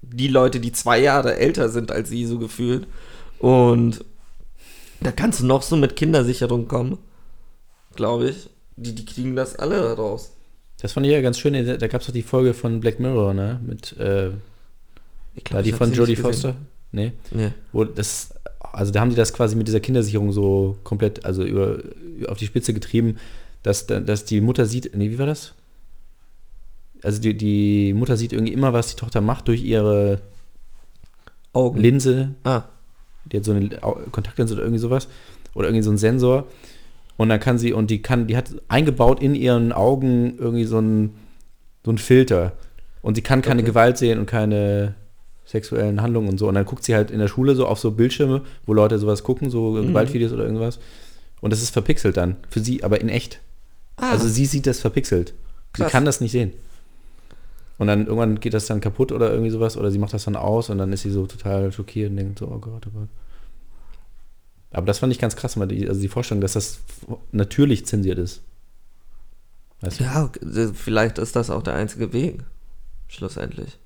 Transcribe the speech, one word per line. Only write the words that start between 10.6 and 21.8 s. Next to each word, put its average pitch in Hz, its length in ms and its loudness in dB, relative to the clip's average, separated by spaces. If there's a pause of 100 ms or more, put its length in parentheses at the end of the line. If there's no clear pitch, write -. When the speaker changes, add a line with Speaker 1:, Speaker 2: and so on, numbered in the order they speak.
Speaker 2:
Das 104 120 -6
fand 139 120 0
ich 143 60 6
ja 147 100 6
ganz 123 160 2
schön, 143 160 0
da 123 340 -2
gab's 123 200 -4
doch 123 60 -8
die 117 100 -2
Folge 127 320 2
von 113 240 -2
Black 110 200 0
Mirror, 113 360 0
ne? 104 280 -2
Mit, - 360 -10
äh, 98 300 0 (1040)
Speaker 1:
Ich - 80 -16
glaub, - 140 -4
Speaker 2:
war 101 60 0
die 110 60 2
Speaker 1:
ich 113 40 0
hab 117 60 -4
Speaker 2:
von 120 120 4
Speaker 1:
sie 127 60 0
Speaker 2:
Jodie 120 160 4
Speaker 1:
nicht 117 100 -2
gesehen. 120 100 2
Speaker 2:
Foster? 131 220 -2 (360)
Nee. 110 200 -4 (180)
Speaker 1:
Nee. 110 220 -2 (200)
Speaker 2:
Wo 110 120 2
das, - 500 -6 (260)
also 101 320 -4
da 104 100 2
haben 123 100 4
die 117 40 0
das 113 180 4
quasi 110 220 2
mit 113 120 0
dieser 107 140 2
Kindersicherung 107 500 0
so 98 520 2
komplett, 104 420 -2
also 95 180 -2
über, 98 340 0 (500)